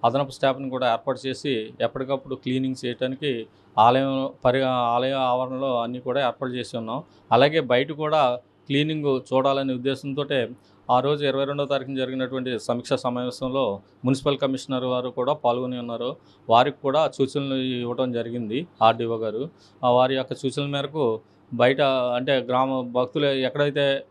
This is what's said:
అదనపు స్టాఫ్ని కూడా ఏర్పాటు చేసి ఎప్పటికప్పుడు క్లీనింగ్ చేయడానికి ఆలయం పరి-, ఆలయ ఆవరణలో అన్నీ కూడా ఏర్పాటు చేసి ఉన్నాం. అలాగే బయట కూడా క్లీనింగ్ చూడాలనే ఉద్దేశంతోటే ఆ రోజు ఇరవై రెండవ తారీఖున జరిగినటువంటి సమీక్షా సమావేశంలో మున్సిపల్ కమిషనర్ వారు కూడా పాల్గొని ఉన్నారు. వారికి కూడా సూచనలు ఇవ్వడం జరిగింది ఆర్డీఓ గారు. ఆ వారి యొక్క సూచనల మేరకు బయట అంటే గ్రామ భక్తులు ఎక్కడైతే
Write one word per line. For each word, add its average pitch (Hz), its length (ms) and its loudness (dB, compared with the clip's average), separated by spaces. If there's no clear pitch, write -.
అదనపు 135 260 2
స్టాఫ్ని 135 380 -2
కూడా 127 220 0
ఏర్పాటు 120 360 -2
చేసి 123 540 -4
ఎప్పటికప్పుడు 135 540 -4
క్లీనింగ్ 131 500 -4
చేయడానికి 127 600 -6
ఆలయం 135 520 4
పరి-, 131 200 4
ఆలయ 123 460 0
ఆవరణలో 131 720 0
అన్నీ 120 180 -6
కూడా 127 280 -2
ఏర్పాటు 123 260 -4
చేసి 123 240 -8
ఉన్నాం. 117 260 -6
అలాగే 147 280 6
బయట 135 320 2
కూడా 151 440 2
క్లీనింగ్ 143 880 -2
చూడాలనే 135 400 2
ఉద్దేశంతోటే 135 760 -2
ఆ 123 80 6
రోజు 143 260 0
ఇరవై 135 200 0
రెండవ 143 200 -2
తారీఖున 135 300 -2
జరిగినటువంటి 131 640 -4
సమీక్షా 120 360 -2
సమావేశంలో 123 840 -2
మున్సిపల్ 135 320 2
కమిషనర్ 135 460 -4
వారు 127 260 -2
కూడా 127 240 -2
పాల్గొని 127 460 0
ఉన్నారు. 120 360 -6
వారికి 127 320 4
కూడా 143 300 2
సూచనలు 139 440 -2
ఇవ్వడం 127 560 -2
జరిగింది 117 560 -4
ఆర్డీఓ 113 360 4
గారు. 113 320 -4
ఆ 127 60 4
వారి 127 260 4
యొక్క 131 180 -4
సూచనల 143 340 -4
మేరకు 139 520 -2
బయట 127 280 4
అంటే 131 220 0
గ్రామ 127 440 0
భక్తులు 123 440 -2
ఎక్కడైతే 139 840 0